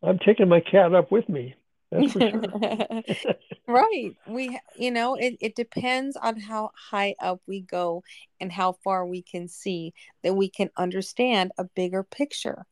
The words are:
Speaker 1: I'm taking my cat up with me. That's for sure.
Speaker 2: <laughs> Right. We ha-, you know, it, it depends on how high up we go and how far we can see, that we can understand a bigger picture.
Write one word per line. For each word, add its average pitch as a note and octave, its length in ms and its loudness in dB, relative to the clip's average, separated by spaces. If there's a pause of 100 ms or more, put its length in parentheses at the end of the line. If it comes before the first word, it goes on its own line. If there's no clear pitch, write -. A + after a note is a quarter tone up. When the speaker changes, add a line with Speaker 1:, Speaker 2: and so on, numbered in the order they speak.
Speaker 1:
I'm F3+ 180 2
taking G#3 280 6
my E3+ 120 8
cat F3+ 340 6
up F3 160 6
with A3+ 180 2
me. C3+ 280 -6 (340)
That's B3 220 2
for F#3+ 80 0
sure. G#3+ 220 2
Speaker 2:
<laughs> G#3+ 920 -4 (340)
Right. B3+ 460 2 (140)
We B3 240 -6
ha-, B3+ 80 -10 (180)
you B3 140 -2
know, A#3+ 240 0
it, A#3+ 240 -4
it G#3+ 160 -6
depends B3+ 600 -2
on A3+ 220 -4
how G#3+ 380 -8
high G3+ 440 -4
up F#3 280 -4
we F#3+ 140 -8
go F3+ 420 -4 (340)
and F#3 140 -8
how F#3 220 0 (100)
far F#3+ 200 0
we F3+ 180 -8
can F3 260 -10
see, E3+ 440 -6 (300)
that F#3 120 2
we G3 140 2
can F#3+ 280 -2
understand F#3+ 840 0
a F#3 60 -4
bigger F#3 400 -4
picture. - 680 -8